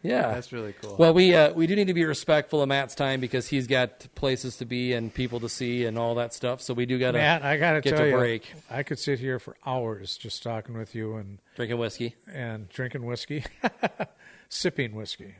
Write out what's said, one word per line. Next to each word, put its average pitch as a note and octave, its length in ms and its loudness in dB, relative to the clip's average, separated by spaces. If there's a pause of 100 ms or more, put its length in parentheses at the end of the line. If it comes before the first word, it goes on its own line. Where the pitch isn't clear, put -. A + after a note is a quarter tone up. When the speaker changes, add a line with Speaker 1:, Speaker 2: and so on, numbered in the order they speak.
Speaker 1:
Yeah. C3 320 0
Speaker 2:
That's B2 180 -10
really G#2+ 280 -8
cool. G2+ 160 -12
Speaker 1:
Well, E3 160 8
we, F3+ 220 8
uh, D3+ 200 8
we E3 120 2
do F#3 80 2
need G3+ 140 2
to F#3 60 0
be E3+ 100 2
respectful D3+ 580 2
of C#3 60 2
Matt's C#3 260 0
time C3+ 260 0
because B2 280 -2
he's C3+ 180 0
got B2+ 480 0
places C3 440 -2
to B2+ 60 -6
be B2 280 -2
and A2+ 200 -2
people A#2+ 280 -2
to A#2 80 -4
see A#2+ 360 -2
and A2+ 140 -2
all A#2 180 0
that A#2+ 180 -2
stuff. B2+ 280 -4
So - 120 -6
we B2 120 0
do B2+ 120 0
gotta B2 200 2
Speaker 3:
Matt, D3+ 260 4
I C#3+ 120 2
gotta D#3 240 2
Speaker 1:
get C3+ 100 2
Speaker 3:
tell D3+ 100 2
Speaker 1:
to D3+ 100 4
Speaker 3:
you, C3 60 4
Speaker 1:
break. A#2 360 0 (180)
Speaker 3:
I B2+ 140 -6
could C3+ 140 -6
sit C#3 200 -2
here B2+ 200 -4
for - 180 -14 (100)
hours A2+ 500 -4
just - 260 -10
talking A2+ 360 -6
with A2 160 -10
you A2 220 -4
and G2+ 220 -12 (180)
Speaker 1:
Drinking A#2+ 220 -4
whiskey. A#2 360 -4 (180)
Speaker 3:
and A2+ 360 -10
drinking B2 380 -8
whiskey, B2 380 -6 (180)
<laughs> - 840 -6
sipping B2+ 460 -4
whiskey. G2+ 460 -12